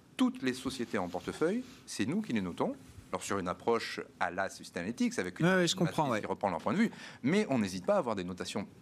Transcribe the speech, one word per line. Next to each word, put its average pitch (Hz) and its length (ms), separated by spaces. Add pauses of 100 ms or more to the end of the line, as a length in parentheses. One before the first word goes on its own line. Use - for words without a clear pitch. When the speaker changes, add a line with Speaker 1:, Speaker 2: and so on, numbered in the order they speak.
(180)
Speaker 1:
Toutes 254 240
les 127 120
sociétés 123 440
en 90 100
portefeuille, 151 560 (220)
c'est - 200
nous 170 160
qui 214 120
les 107 80
notons. 110 340 (360)
Alors 92 120
sur 98 160
une 87 80
approche 110 520 (200)
à 92 100
la 92 220
Sustainalytics, 104 640
avec 107 220
une 160 80
Speaker 2:
Ouais, 185 60
ouais, - 20 (120)
je - 80
Speaker 1:
matrice 185 200
Speaker 2:
comprends, 147 160
ouais. 107 80
Speaker 1:
qui 98 80
reprend 95 240
leur 82 80
point 104 140
de 156 40
vue, 214 140 (320)
mais 190 260
on 135 80
n'hésite 95 260
pas 202 120
à - 20
avoir 120 180
des 95 80
notations 92 440 (140)